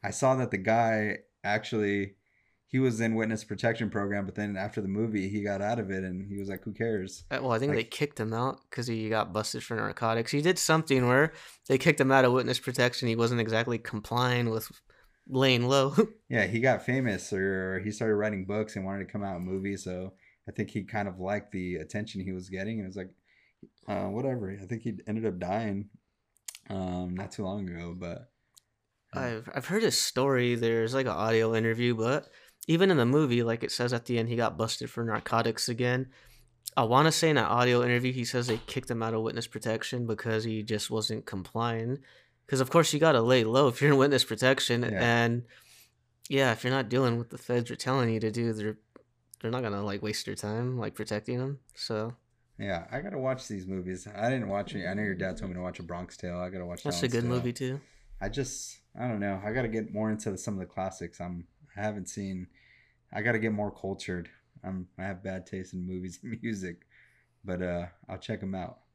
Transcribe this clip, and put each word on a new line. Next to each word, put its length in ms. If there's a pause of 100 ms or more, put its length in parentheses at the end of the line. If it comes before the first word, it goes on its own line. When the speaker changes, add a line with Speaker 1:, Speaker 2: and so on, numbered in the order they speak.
Speaker 1:
I 80
saw 260
that 140
the 80
guy 600 (260)
actually, 680 (520)
he 140
was 200
in 140
witness 300
protection 440
program, 380
but 80
then 220
after 260
the 60
movie, 400
he 140
got 200
out 160
of 120
it, 140
and 240
he 100
was 100
like, 160
"Who 80
cares?" 580
Speaker 2:
Uh, 100
well, 120
I 80
think 120
they 60
Speaker 1:
Like 140
Speaker 2:
kicked 280
him 140
out 240 (120)
'cause 180
he 200
got 240
busted 300
for 140
narcotics. 560
He 100
did 160
something 480
where 260 (360)
they 100
kicked 220
him 120
out 120
of 80
witness 260
protection. 500
He 80
wasn't 240
exactly 380
complying 720
with 180 (600)
laying 400
low. 280
<laughs> 320
Speaker 1:
Yeah, 180
he 140
got 240
famous, 480
or 480
he 120
started 240
writing 280
books 320
and 80
wanted 220
to 60
come 120
out 120
in 80
movies, 400
so 280 (360)
I 40
think 180
he 140
kind 240
of 120
liked 320
the 240
attention 440
he 120
was 180
getting, 300
and 40
it 40
was 80
like, 140 (800)
uh, 220
whatever. 400 (120)
I 40
think 160
he 240
ended 180
up 140
dying, 500 (800)
um, 460
not 180
too 120
long 240
ago, 300
but, 320 (840)
yeah. 80
Speaker 2:
I've, 320
I've 120
heard 160
his 160
story. 560
There's, 380
like, 140
an 60
audio 420
interview, 400
but 340 (380)
even 240
in 80
the 80
movie, 360
like, 220
it 80
says 220
at 100
the 140
end, 100
he 80
got 220
busted 320
for 120
narcotics 680
again. 400 (680)
I 80
wanna 260
say 200
in 60
that 140
audio 320
interview, 300
he 140
says 220
they 180
kicked 240
him 120
out 120
of 80
witness 240
protection 600
because 380
he 180
just 280
wasn't 340
complying. 760 (460)
'Cause, 140
of 80
course, 240
you 80
gotta 220
lay 220
low 240
if 120
you're 120
in 60
witness 260
protection, 580
Speaker 1:
Yeah. 420
Speaker 2:
and, 200 (840)
yeah, 220
if 100
you're 100
not 180
doing 280
what 120
the 80
feds 320
are 60
telling 360
you 80
to 100
do, 220
they're, 240 (640)
they're 100
not 120
gonna, 200
like, 200
waste 240
their 80
time, 440
like, 160
protecting 440
them, 220 (140)
so. 400 (440)
Speaker 1:
Yeah, 320
I 100
gotta 180
watch 300
these 180
movies. 400
I 240
didn't 180
watch 260
any. 120
I 60
know 120
your 100
dad 220
told 140
me 40
to 80
watch 160
A 60
Bronx 320
Tale. 220
I 120
gotta 160
watch 160
that 80
Speaker 2:
That's 120
a 40
Speaker 1:
one 60
Speaker 2:
good 120
Speaker 1:
still. 100
Speaker 2:
movie, 180
too. 280 (400)
Speaker 1:
I 80
just, 520 (180)
I 100
don't 120
know. 240
I 80
gotta 160
get 260
more 160
into 220
the, 60
some 160
of 60
the 60
classics. 540
I'm, 260 (300)
I 60
haven't 260
seen, 400 (640)
I 100
gotta 160
get 140
more 180
cultured. 580 (360)
I'm, 240 (100)
I 60
have 180
bad 240
taste 260
in 140
movies 360
and 160
<laughs> 40
music, 440 (580)
but, 180
uh, 240 (220)
I'll 100
check 240
'em 120
out. 260 (140)